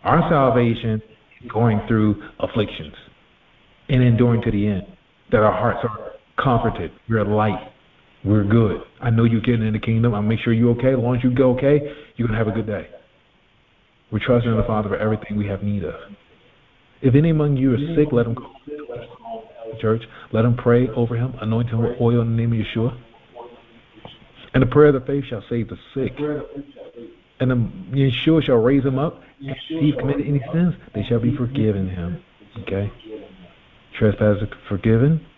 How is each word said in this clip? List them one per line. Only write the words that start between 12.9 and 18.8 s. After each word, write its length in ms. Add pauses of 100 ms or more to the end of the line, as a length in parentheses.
We're 80
trusting 300
in 60
the 60
Father 280
for 60
everything 420
we 80
have 180
need 180
of. 120 (1040)
"If 160
any 140
among 260
you 180
is 220
sick, 160
let 140
him 100
call 180 (120)
the 1120